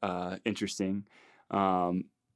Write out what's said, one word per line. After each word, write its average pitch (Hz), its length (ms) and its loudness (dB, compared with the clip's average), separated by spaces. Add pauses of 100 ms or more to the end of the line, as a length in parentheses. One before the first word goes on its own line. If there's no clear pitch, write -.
uh, 90 420 -2
interesting. 101 640 -2 (420)
Um, 92 560 2 (300)